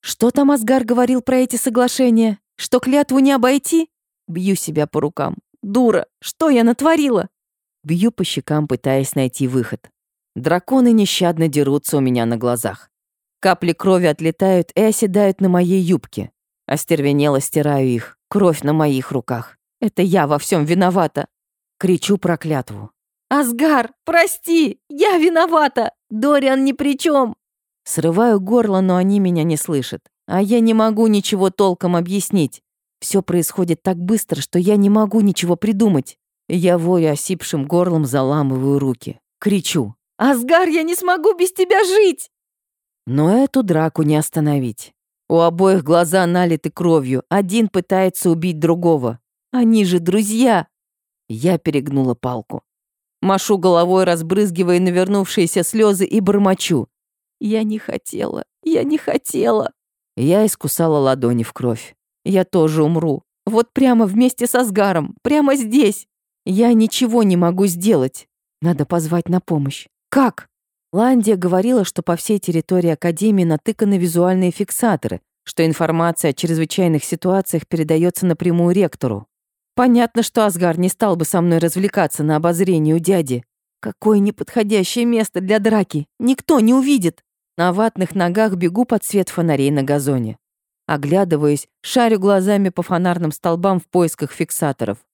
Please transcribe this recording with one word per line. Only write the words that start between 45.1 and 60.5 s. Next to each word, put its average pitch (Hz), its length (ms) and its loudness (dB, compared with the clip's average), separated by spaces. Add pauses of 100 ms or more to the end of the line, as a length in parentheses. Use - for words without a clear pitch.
У 165 120 2
обоих 170 440 2
глаза 170 440 2
налиты 170 420 0
кровью. 143 600 0
Один 196 400 0
пытается 185 600 -2
убить 165 300 -2
другого. 160 600 0 (320)
Они 226 340 2
же 180 140 0
друзья! 214 680 0 (600)
Я 147 300 -2
перегнула 139 580 -2
палку. - 480 -10 (580)
Машу 196 360 0
головой, 180 460 4
разбрызгивая 175 760 0
навернувшиеся 185 840 0
слезы, 208 420 2
и 220 140 0
бормочу. 190 680 0 (520)
«Я 220 240 -2
не 214 160 -4
хотела, - 640 -8 (200)
я 320 200 0
не 302 140 0
хотела». - 760 -2 (460)
Я 175 280 2
искусала 160 520 -2